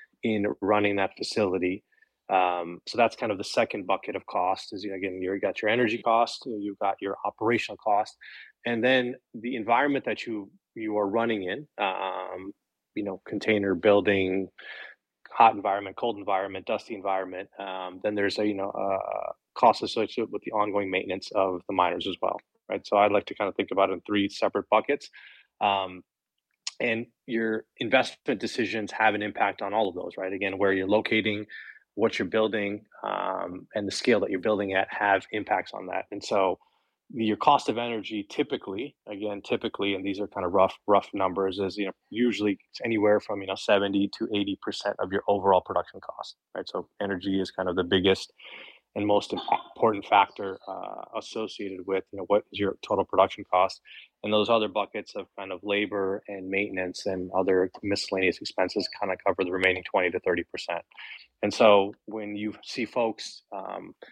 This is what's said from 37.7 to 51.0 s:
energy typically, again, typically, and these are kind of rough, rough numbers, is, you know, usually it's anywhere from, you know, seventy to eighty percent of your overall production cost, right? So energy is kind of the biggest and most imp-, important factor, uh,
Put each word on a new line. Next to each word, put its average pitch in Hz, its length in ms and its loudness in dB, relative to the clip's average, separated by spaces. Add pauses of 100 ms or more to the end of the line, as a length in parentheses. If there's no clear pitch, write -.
energy 110 520 -6
typically, 131 680 -6 (140)
again, 101 340 -8
typically, 101 520 -2
and 95 100 -6
these 98 160 -4
are 98 60 -4
kind 92 180 -6
of 87 80 -4
rough, 95 240 4 (100)
rough 101 260 4
numbers, 95 460 0
is, 95 160 -2
you 101 120 -4
know, 92 40 -6 (200)
usually 104 460 0 (120)
it's - 160 -18
anywhere 104 340 4
from, 98 220 -6
you 95 60 -8
know, 95 80 -2
seventy 101 600 2
to 113 160 -4
eighty 101 280 -2
percent - 380 -4
of 95 120 -4
your 98 160 -2
overall 98 320 4
production 92 400 -4
cost, - 380 -12 (180)
right? - 140 -8
So 90 180 -6 (140)
energy 95 400 -2
is 92 100 -4
kind 92 160 -4
of 87 80 -2
the 92 80 0
biggest 95 480 2 (640)
and 104 100 -2
most 104 280 2
imp-, - 80 -4 (340)
important 107 300 2
factor, 98 520 2 (100)
uh, 95 500 -10